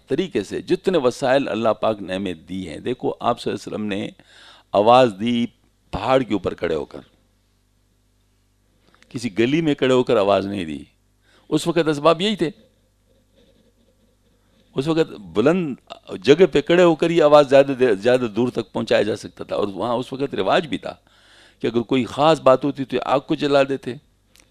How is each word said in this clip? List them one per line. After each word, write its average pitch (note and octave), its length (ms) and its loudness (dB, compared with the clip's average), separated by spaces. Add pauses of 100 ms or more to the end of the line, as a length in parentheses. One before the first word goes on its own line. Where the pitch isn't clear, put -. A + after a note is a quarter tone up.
طریقے C3 360 -4
سے، F2+ 180 -8
جتنے F3+ 360 -2
وسائل B2+ 500 0
اللہ A2+ 220 0
پاک G#2+ 320 -2
نے F#2 140 -8
ہمیں F#2+ 180 -6
دی F2 360 -10
ہیں۔ D#2+ 100 -14
دیکھو، C3 400 -6
آپ A#2 220 -2
صلی A2+ 100 -6
اللہ A2 160 -10
علیہ - 80 -10
وسلم G#2+ 120 -8
نے G#2 220 -6 (640)
آواز A#2 480 6
دی A#2 260 -2 (460)
پہاڑ B2 300 0
کے G#2+ 120 -4
اوپر F#2 200 -4
کھڑے E2 220 -4
ہو C#2+ 100 -6
کر، - 140 -18 (2000)
کسی A2+ 300 -8
گلی C#3 220 2
میں D3 140 0
کھڑے C3 180 0
ہو B2+ 100 4
کر B2 140 0
آواز G2 300 2
نہیں G2 180 -6
دی۔ D2 180 -10 (680)
اس D3+ 180 -2
وقت D#3+ 200 -2
اسباب D#3+ 340 0
یہی G#3+ 140 -2
تھے، E3 140 -4 (2250)
اس C#3 120 -4
وقت D#3+ 320 0
بلند B2 560 0 (480)
جگہ D#3 280 6
پہ D3 100 2
کھڑے F3 220 4
ہو E3 120 4
کر E3 140 -2
ہی E3+ 120 2
آواز D3 280 6
زیادہ C#3 300 6
دیر، B2 140 4
زیادہ B2 320 2 (100)
دور B2 140 0
تک - 240 -8
پہنچایا A#2 280 0
جا G#2+ 140 -2
سکتا - 280 -16
تھا، - 120 -8
اور G#2 120 -2
وہاں G2+ 280 -4
اس B2+ 180 -8
وقت C3 220 -8
رواج B2+ 320 0
بھی F#2+ 100 -8
تھا - 180 -12 (640)
کہ B2+ 80 -6
اگر A#2+ 140 -2
کوئی C3 240 -2
خاص C#3+ 360 0
بات C3 240 4
ہوتی C3+ 200 -6
تو B2+ 200 -6
آگ C3 140 0
کو D#3 160 -4
جلا C#3+ 340 0
دیتے، C3 240 -8 (580)